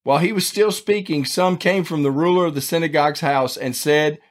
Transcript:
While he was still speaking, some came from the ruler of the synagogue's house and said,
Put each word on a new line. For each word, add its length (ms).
While 160
he 160
was 120
still 260
speaking, 540
some 320
came 260
from 180
the 100
ruler 360
of 80
the 40
synagogue's 600
house 360
and 200
said, 420